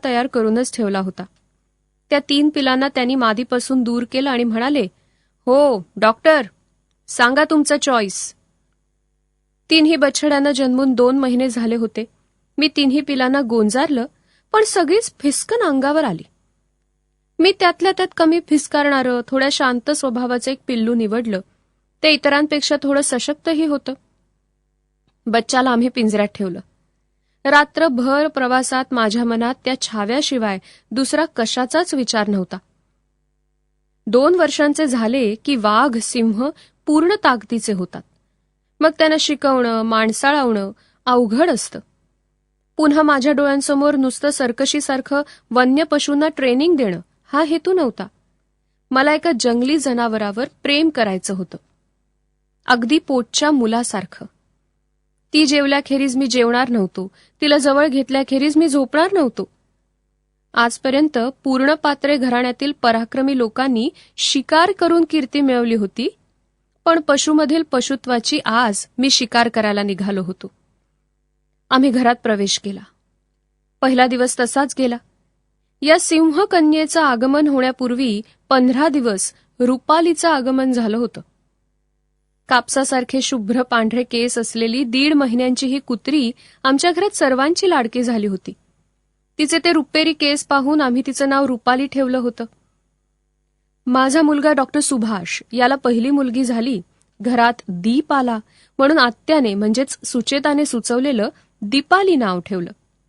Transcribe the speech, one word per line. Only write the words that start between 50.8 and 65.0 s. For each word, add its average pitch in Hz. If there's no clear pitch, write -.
करायचं 208
होतं, 185
अगदी 247
पोटच्या 285
मुलासारखं. 226
ती 302
जेवल्याखेरीज 277
मी 269
जेवणार 240
नव्हतो, 190
तिला 294
जवळ 285
घेतल्याखेरीज 269
मी 330
झोपणार 294
नव्हतो. 254
आजपर्यंत 269
पूर्णपात्रे 277
घराण्यातील 247
पराक्रमी 247
लोकांनी 247
शिकार 320
करून 339